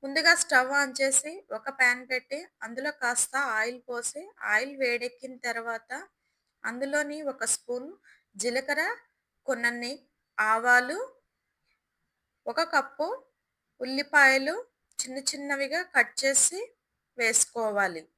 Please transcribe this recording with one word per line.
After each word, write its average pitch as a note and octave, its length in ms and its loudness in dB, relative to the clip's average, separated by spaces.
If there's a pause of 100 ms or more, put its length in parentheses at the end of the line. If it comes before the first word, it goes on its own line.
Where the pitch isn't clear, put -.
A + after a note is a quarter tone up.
ముందుగా D4 380 4
స్టవ్ B3+ 320 2
on C#4 200 2
చేసి C4+ 400 0 (240)
ఒక - 140 -10
పాన్ B3+ 400 2
పెట్టి C4 300 -6 (220)
అందులో A#3+ 280 -6 (120)
కాస్త A#3+ 320 -2 (200)
ఆయిల్ A#3+ 280 -2
పోసి A#3+ 400 -8 (280)
ఆయిల్ C#4 320 0
వేడెక్కిన B3 520 -4 (120)
తర్వాత A3+ 440 -6 (760)
అందులోని C#4+ 540 -4 (140)
ఒక C4 220 -6
స్పూన్ B3 340 -8 (480)
జీలకర్ర, C4 480 -2 (600)
కొన్నన్ని A#3+ 480 -2 (440)
ఆవాలు, B3 640 4 (1500)
ఒక A#3 140 -4 (160)
కప్పు D4 320 -2 (720)
ఉల్లిపాయలు C4+ 760 4 (420)
చిన్న B3+ 200 -8 (140)
చిన్నవిగా C#4+ 500 -4 (140)
కట్ A#3 240 2
చేసి C#4 420 2 (560)
వేసుకోవాలి. G#3+ 840 0 (140)